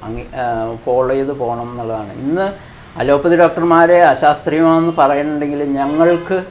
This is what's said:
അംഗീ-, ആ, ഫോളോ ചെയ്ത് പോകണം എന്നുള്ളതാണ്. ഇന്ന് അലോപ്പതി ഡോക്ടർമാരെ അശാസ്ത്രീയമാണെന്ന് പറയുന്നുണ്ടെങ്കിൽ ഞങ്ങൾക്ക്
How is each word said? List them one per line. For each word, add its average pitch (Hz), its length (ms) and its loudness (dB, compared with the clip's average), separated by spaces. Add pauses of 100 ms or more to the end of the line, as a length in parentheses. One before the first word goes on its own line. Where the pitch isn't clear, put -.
അംഗീ-, 113 320 -12
ആ, 117 400 -4 (100)
ഫോളോ 127 300 0
ചെയ്ത് 135 160 -2
പോകണം 120 400 -6
എന്നുള്ളതാണ്. 113 420 -8
ഇന്ന് 175 400 -4 (460)
അലോപ്പതി 143 360 2
ഡോക്ടർമാരെ 170 680 4
അശാസ്ത്രീയമാണെന്ന് 160 960 2
പറയുന്നുണ്ടെങ്കിൽ 147 680 0
ഞങ്ങൾക്ക് 165 880 0